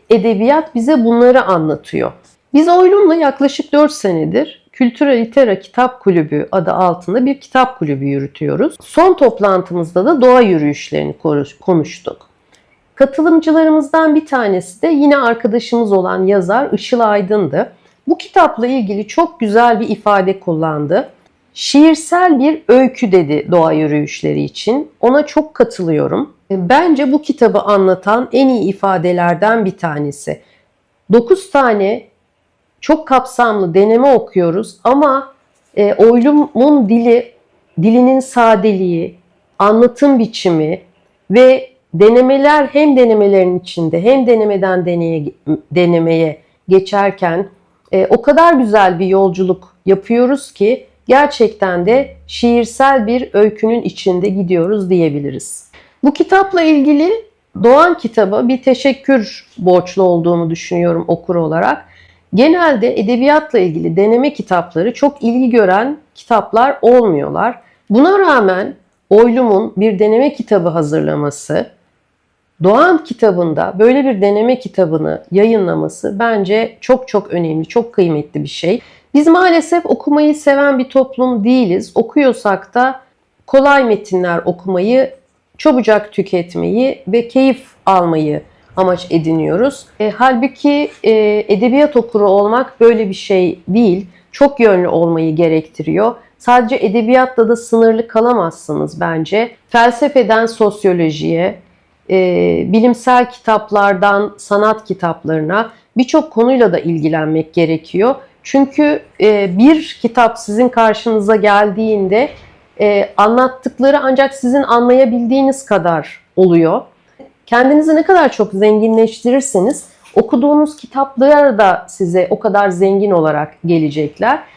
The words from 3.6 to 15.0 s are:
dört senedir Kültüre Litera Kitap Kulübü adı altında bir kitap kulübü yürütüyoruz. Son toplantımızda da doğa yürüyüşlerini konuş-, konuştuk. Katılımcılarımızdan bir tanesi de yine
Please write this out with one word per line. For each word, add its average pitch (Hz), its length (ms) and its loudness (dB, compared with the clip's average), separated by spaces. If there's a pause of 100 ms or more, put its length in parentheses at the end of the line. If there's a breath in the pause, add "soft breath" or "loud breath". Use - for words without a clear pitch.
dört 294 180 2
senedir 175 720 -4 (100)
Kültüre 247 500 0
Litera 226 380 0
Kitap 247 400 -4
Kulübü 156 520 -2
adı 180 200 -2
altında 180 540 -2
bir 277 140 -4
kitap 254 400 -2
kulübü 143 260 -4
yürütüyoruz. 139 760 -4
Son 359 320 0
toplantımızda 185 920 -2
da 294 160 0
doğa 254 200 6
yürüyüşlerini 147 720 -2
konuş-, 147 460 -6
konuştuk. - 680 -4 (680)
Katılımcılarımızdan 311 1200 0
bir 311 100 -6
tanesi 208 560 -4
de 311 60 -2
yine 285 300 2